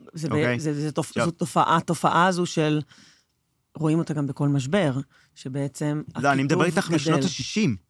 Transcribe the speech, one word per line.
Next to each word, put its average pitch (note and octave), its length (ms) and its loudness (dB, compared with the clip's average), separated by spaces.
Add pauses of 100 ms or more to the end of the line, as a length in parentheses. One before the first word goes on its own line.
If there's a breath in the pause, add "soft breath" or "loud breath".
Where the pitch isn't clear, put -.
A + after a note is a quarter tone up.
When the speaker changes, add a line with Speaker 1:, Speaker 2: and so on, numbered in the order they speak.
(140)
Speaker 1:
זה D#3+ 160 -6
ב-, - 20 -4
Speaker 2:
אוקיי? D3+ 280 0
Speaker 1:
זה, D3+ 220 -2
זה D3+ 100 -4
תופ-, - 80 -6
Speaker 2:
עכשיו - 260 -2
Speaker 1:
זו E3+ 60 -2
תופעה, E3 460 2
התופעה E3 500 2
הזו F3+ 180 0
של, D3+ 360 0 (920 soft breath)
רואים D#3 240 0
אותה E3 140 -2
גם C#3+ 140 -2
בכל C#3+ 200 -2
משבר, C#3 460 0 (420 soft breath)
שבעצם C#3+ 680 -4 (200)
Speaker 2:
לא, C#3 100 4
אני C3+ 120 2
מדבר D3 200 2
Speaker 1:
הקיטוב E3+ 140 0
Speaker 2:
איתך E3 140 0
משנות D3+ 260 2
Speaker 1:
גדל. C3+ 100 0
Speaker 2:
השישים. C#3+ 480 -2 (140)